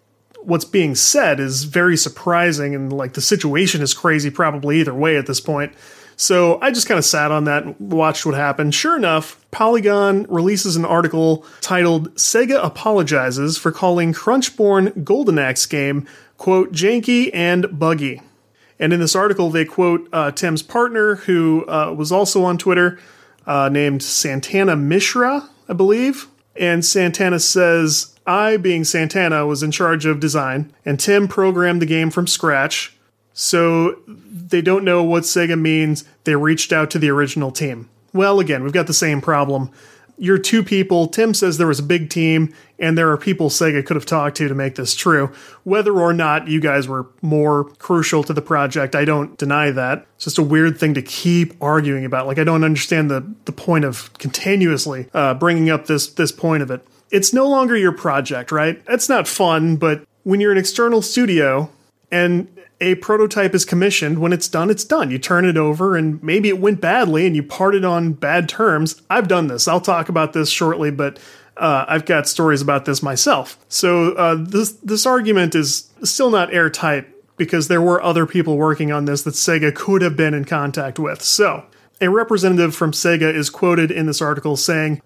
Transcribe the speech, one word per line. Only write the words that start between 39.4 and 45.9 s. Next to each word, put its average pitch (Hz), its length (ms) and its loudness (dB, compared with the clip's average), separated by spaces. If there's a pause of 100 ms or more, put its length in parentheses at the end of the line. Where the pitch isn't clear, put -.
You're 190 200 2
two 220 240 2
people. 190 460 0
Tim 220 260 0
says 175 240 0
there 170 80 2
was 143 120 0
a 147 40 -6
big 160 260 -2
team, 160 460 0 (240)
and 160 180 0
there 165 140 2
are 147 80 0
people 170 320 -2
Sega 147 340 0
could 160 120 -4
have 139 100 -6
talked 147 320 -2
to 147 100 -2
to 135 60 -4
make 135 220 -4
this 123 180 -6
true. 143 360 0 (340)
Whether 202 280 0